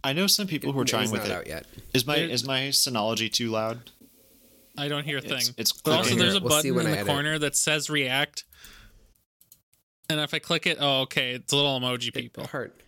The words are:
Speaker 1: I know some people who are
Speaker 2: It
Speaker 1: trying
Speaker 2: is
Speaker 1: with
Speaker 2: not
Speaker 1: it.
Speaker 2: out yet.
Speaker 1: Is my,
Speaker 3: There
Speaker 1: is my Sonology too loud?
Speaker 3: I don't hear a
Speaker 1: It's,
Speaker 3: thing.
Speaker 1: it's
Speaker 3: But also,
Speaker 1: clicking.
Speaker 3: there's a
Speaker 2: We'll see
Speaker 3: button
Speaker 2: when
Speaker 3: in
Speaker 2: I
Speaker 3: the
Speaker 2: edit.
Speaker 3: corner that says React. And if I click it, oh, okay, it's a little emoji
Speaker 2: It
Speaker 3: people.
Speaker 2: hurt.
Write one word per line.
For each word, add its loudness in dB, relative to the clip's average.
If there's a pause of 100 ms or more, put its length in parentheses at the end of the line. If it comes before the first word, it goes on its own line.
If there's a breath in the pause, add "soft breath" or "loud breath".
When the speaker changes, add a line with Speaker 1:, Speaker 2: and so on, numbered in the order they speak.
Speaker 1:
I 0
know 2
some 2
people -4
who 0
are 2
Speaker 2:
It 2
Speaker 1:
trying 2
Speaker 2:
is 0
Speaker 1:
with -2
Speaker 2:
not -2
Speaker 1:
it. -2
Speaker 2:
out -6
yet. -10 (260)
Speaker 1:
Is 2
my, 0
Speaker 3:
There 0
Speaker 1:
is -2
my -2
Sonology 2
too 0
loud? -2 (840)
Speaker 3:
I -4
don't -2
hear -2
a -4
Speaker 1:
It's, -10 (200)
Speaker 3:
thing. -4
Speaker 1:
it's 0
Speaker 3:
But 0
also, 4
Speaker 1:
clicking. 2
Speaker 3:
there's 4
a 2
Speaker 2:
We'll 4
see 0
Speaker 3:
button 0
Speaker 2:
when 2
Speaker 3:
in 2
Speaker 2:
I 2
Speaker 3:
the -2
Speaker 2:
edit. 0
Speaker 3:
corner 0
that 0
says 0
React. 0 (1600 loud breath)
And 0
if -4
I 0
click -2
it, 0
oh, 4
okay, -2
it's -4
a 4
little 2
emoji -2
Speaker 2:
It -10
Speaker 3:
people. -10
Speaker 2:
hurt. -10